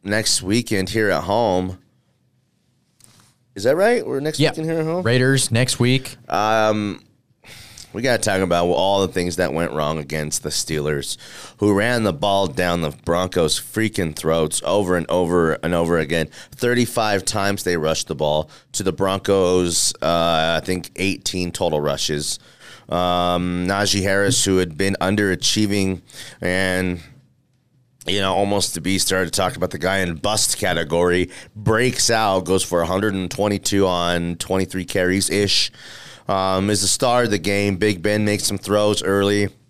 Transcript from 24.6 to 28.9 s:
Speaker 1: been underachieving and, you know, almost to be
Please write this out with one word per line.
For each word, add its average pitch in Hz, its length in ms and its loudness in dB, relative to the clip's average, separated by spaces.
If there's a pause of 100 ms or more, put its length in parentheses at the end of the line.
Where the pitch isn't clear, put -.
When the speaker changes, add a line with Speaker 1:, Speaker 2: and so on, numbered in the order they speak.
Speaker 1:
been 98 240 0
underachieving 98 1000 0 (380)
and, 92 600 -2 (1040)
you 98 140 -2
know, 95 140 0
almost 101 420 0
to 82 60 -6
be 92 180 0